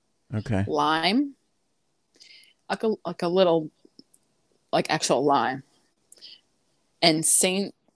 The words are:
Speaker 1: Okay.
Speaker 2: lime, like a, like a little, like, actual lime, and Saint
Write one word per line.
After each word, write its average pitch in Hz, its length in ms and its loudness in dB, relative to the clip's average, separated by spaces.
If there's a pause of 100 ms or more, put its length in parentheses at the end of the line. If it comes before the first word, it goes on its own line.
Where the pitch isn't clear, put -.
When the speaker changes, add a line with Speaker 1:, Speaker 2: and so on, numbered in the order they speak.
(340)
Speaker 1:
Okay. 104 340 -2
Speaker 2:
lime, 160 680 0 (1300)
like - 140 -8
a, 220 120 0 (100)
like - 160 -8
a 180 80 -2
little, 170 400 2 (1040)
like, - 160 0
actual 143 360 0
lime, 135 380 0 (1400)
and 160 240 2
Saint 190 480 0 (220)